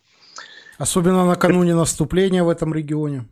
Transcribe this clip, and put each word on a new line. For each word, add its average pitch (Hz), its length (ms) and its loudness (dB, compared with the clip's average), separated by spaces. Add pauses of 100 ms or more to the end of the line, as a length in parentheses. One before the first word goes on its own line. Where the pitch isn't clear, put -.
(760)
Особенно 180 480 0
накануне 180 500 2
наступления 175 720 0
в 170 60 0
этом 160 240 -4
регионе. 151 580 -6